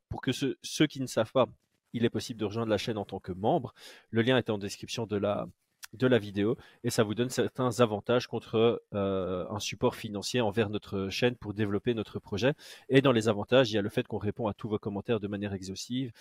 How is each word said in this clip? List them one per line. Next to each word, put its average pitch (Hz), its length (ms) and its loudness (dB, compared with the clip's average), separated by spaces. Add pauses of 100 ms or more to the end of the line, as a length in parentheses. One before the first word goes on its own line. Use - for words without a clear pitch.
pour - 120 -10
que 131 120 -2
ceux, - 300 -4
ceux - 240 0
qui 139 140 -6
ne 131 60 -4
savent - 260 -2
pas, 127 140 4 (460)
il 117 120 0
est 117 60 2
possible 113 300 -6
de 107 60 0
rejoindre 110 240 -2
la 104 80 4
chaîne 107 200 -4
en 101 60 -4
tant 98 160 -10
que - 120 -8
membre. 113 420 0 (360)
Le 113 120 2
lien 127 160 4
est - 100 0
en 107 80 0
description 101 480 -8
de 104 120 -2
la, 104 300 0 (460)
de 113 140 2
la 127 120 6
vidéo, 101 380 0 (260)
et 147 60 -4
ça 123 140 2
vous 104 120 0
donne 120 140 0
certains 123 520 0
avantages 117 460 2
contre, 113 560 2 (120)
euh, 95 560 -2
un 104 100 -6
support - 360 -2
financier 104 440 -4
envers 104 300 2
notre 98 400 -4
chaîne 123 260 0
pour 104 160 -8
développer 104 400 0
notre 107 260 -6
projet. 110 360 0 (340)
Et 135 140 6
dans 135 100 6
les 113 160 4
avantages, 107 420 4
il 107 40 0
y 107 40 2
a 101 40 2
le 101 80 -4
fait - 160 -2
qu'on 107 100 -6
répond 104 300 -4
à 98 80 -2
tous - 160 -8
vos 104 80 0
commentaires 104 420 -4
de 98 80 -4
manière 101 240 -6
exhaustive, 101 580 -6 (100)